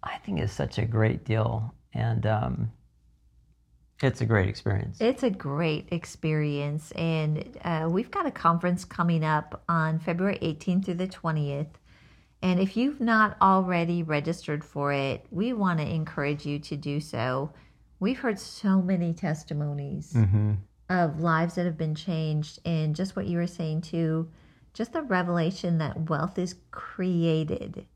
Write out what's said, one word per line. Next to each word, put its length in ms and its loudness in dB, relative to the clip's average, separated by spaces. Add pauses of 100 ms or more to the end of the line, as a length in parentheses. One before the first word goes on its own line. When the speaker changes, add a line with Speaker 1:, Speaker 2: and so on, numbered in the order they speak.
Speaker 1:
I 140 -8
think 240 -4
is 100 0
such 260 -4
a 80 0
great 380 2
deal. 500 0 (200)
And, 340 0
um, 440 0 (1300)
it's 180 2
a 40 2
great 220 4
experience. 540 -2
Speaker 2:
It's 220 2
a 60 2
great 640 -2
experience. 1000 -2
And, 720 -2
uh, 260 0
we've 220 0
got 160 -2
a 40 -2
conference 540 2
coming 380 2
up 440 0
on 300 2
February 440 0
eighteenth 440 0
through 100 -2
the 120 -2
twentieth. 720 -2 (640)
And 160 4
if 180 0
you've 220 0
not 420 4
already 640 4
registered 600 -2
for 300 -2
it, 380 -2
we 220 -2
wanna 320 2
encourage 600 -2
you 140 -2
to 180 -8
do 220 -2
so. 520 -2 (480)
We've 200 0
heard 200 -2
so 400 2
many 340 2
testimonies 1000 -4
Speaker 1:
Mm-hmm. 380 4 (380)
Speaker 2:
of 300 2
lives 360 2
that 100 0
have 140 -2
been 160 0
changed, 680 -2
and 320 2
just 200 -2
what 100 -4
you 140 0
were 80 0
saying 340 -2
too, 480 0 (460)
just 180 -4
the 80 -2
revelation 800 0
that 320 -2
wealth 260 0
is 200 -4 (120)
created. 1300 0